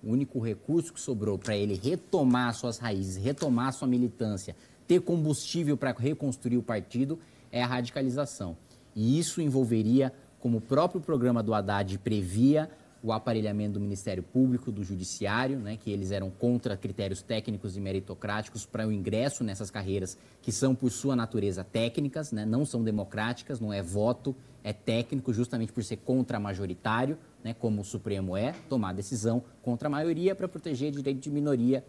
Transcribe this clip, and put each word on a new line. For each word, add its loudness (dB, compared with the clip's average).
O -4
único 0
recurso -2
que -14
sobrou -2
pra -2
ele 2
retomar 2
suas -4
raízes, -4
retomar 0
sua -4
militância, 0
ter 8
combustível 0
pra 0
reconstruir 0
o 0
partido, -2
é 0
a 2
radicalização. -2
E 4
isso 0
envolveria, 4
como 2
o 0
próprio 2
programa 2
do 0
Haddad 0
previa, 2
o -2
aparelhamento 0
do -2
Ministério -4
Público, 2
do -4
Judiciário, -2
né, -6
que -6
eles -2
eram -2
contra 0
critérios -4
técnicos -4
e -6
meritocráticos -4
pra -4
o 0
ingresso 0
nessas -6
carreiras -4
que -4
são, 4
por 2
sua 0
natureza, 0
técnicas, -2
né, -2
não 2
são -2
democráticas, -2
não -4
é -2
voto, 0
é -6
técnico, -2
justamente 0
por -4
ser -4
contra-majoritário, 0
né, -6
como 0
o -6
Supremo -4
é, 0
tomar 0
decisão 0
contra -2
a 0
maioria 2
pra -4
proteger -4
direito -2
de -8
minoria, 2